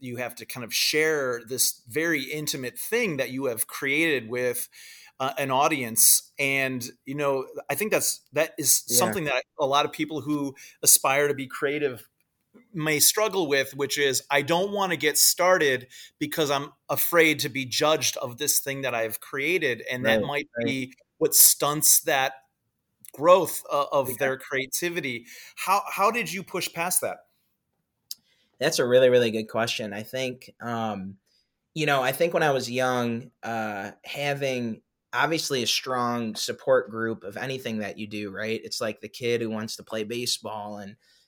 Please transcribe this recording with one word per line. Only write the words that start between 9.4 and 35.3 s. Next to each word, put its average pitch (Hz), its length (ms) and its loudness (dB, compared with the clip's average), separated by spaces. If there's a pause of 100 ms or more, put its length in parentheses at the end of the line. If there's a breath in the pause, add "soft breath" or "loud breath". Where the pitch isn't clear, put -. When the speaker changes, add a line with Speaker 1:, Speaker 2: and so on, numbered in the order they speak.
Speaker 1:
a 143 60 2
lot 143 180 4
of 147 80 -6
people 151 300 -6
who 143 320 -4 (280 loud breath)
aspire 143 460 6
to 139 60 -2
be 131 120 -8
creative 139 600 -4 (640)
may 156 260 0
struggle 190 480 2
with, 135 300 0
which 139 220 -2
is, 135 320 2
"I 143 100 4
don't 175 320 0
wanna 190 240 0
get 151 220 0
started 160 680 4 (300 loud breath)
because 147 320 -2
I'm 143 220 -2 (160)
afraid 156 520 2
to 147 100 -4
be 131 160 -6
judged 147 500 0
of 120 220 -8
this 147 220 0
thing 139 220 -4
that 123 120 -4
I've 113 260 -4
created." 143 720 -2
And 127 160 -4
that 110 140 4
Speaker 2:
Right, 101 60 0
Speaker 1:
might 143 300 -4
Speaker 2:
right. 117 100 -2
Speaker 1:
be 131 280 -4 (240)
what 156 160 0
stunts - 680 6
that 139 320 2 (800)
growth, 170 580 6
uh, 143 220 2
of 131 180 2
Speaker 2:
Yeah. 117 80 -4
Speaker 1:
their 131 180 0
creativity. 135 920 -4 (280 loud breath)
How, 196 360 0
how 196 200 2
did 214 200 -2
you 180 120 -8
push - 280 -6
past 175 300 -2
that? 98 200 -4 (1400)
Speaker 2:
That's 147 200 0
a 131 80 2
really, 127 220 8
really 120 220 6
good 110 180 -2
question. 113 460 -2
I 107 80 -8
think, 127 580 -8
um, 110 560 -6 (560)
you 151 140 -2
know, 139 160 4
I 131 100 2
think 170 220 2
when 160 80 2
I 151 80 6
was 123 200 0
young, 123 600 -2 (120)
uh, 107 500 -6 (120)
having 135 800 -4 (340)
obviously 143 460 0